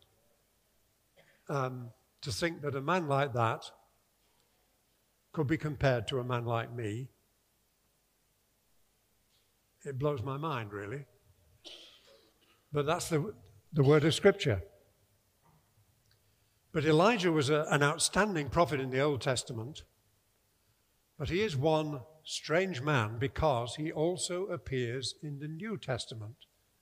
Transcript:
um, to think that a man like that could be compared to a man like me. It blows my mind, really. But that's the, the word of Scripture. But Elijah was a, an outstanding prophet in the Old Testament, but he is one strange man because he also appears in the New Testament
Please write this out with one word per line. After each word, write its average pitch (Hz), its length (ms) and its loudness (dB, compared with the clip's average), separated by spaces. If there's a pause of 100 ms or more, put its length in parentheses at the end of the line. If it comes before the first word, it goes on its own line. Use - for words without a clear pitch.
(1500)
um, 127 400 -4 (320)
to 135 100 -6
think 165 300 -4
that 143 140 -4
a 135 40 -4
man 160 280 0
like 139 260 0
that 117 300 0 (1700)
could 151 160 -2
be 151 100 0
compared 135 500 0
to 135 120 -2
a 120 40 -4
man 120 220 -2
like 117 280 -2
me. 120 340 -6 (2750)
It 135 140 -6
blows 143 240 0
my 135 160 -4
mind, 127 340 -4
really. 104 320 -8 (1700)
But 147 140 0
that's 165 240 -2
the, 165 240 0 (380)
the 147 100 4
word 143 220 6
of 156 100 4
Scripture. 143 480 4 (2000)
But 151 140 0
Elijah 180 460 6
was 151 200 2
a, 151 200 2
an 143 140 6
outstanding 165 640 2
prophet 156 320 2
in 131 100 -4
the 131 80 0
Old 143 220 2
Testament, 123 640 -4 (1300)
but 143 120 -6
he 165 120 0
is 208 160 0
one 151 440 2 (240)
strange 170 560 -2
man 120 360 2
because 123 600 0
he 151 160 -4
also 180 540 -2
appears 131 760 -4
in 147 160 -8
the 147 80 -10
New 175 300 -8
Testament 120 580 -8 (460)